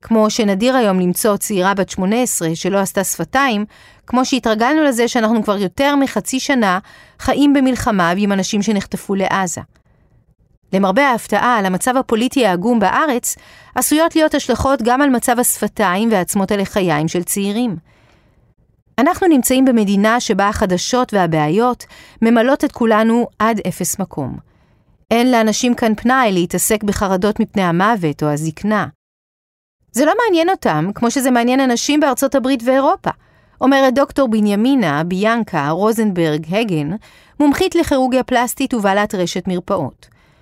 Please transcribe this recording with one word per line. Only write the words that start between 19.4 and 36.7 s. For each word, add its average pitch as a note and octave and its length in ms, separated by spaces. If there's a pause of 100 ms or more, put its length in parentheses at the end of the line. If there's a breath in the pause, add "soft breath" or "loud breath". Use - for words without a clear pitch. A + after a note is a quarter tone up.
במדינה A3 540
שבה G3+ 300
החדשות G#3+ 640
והבעיות F3 720 (360 loud breath)
ממלאות A#3+ 420
את D4 80
כולנו A3+ 560 (120)
עד A3 280
אפס - 320
מקום. - 380 (760)
אין A#3+ 200
לאנשים A3+ 420
כאן A3 220
פנאי B3 360
להתעסק F#3 520
בחרדות G3+ 560
מפני G#3 240
המוות F3 600
או D3+ 40
הזקנה. D#3 600 (1040)
"זה B3+ 140
לא D#4+ 80 (100)
מעניין F4 260
אותם, F3+ 460
כמו A#3 160
שזה C4 200
מעניין B3 280
אנשים C4+ 400
בארצות C#4 360
הברית B3+ 300
ואירופה", C4+ 440 (520 soft breath)
אומרת C4+ 320
דוקטור C#4 340
בנימינה G#3 760
ביאנקה F#3 680
רוזנברג F3 840
הגן, F3 340 (500 soft breath)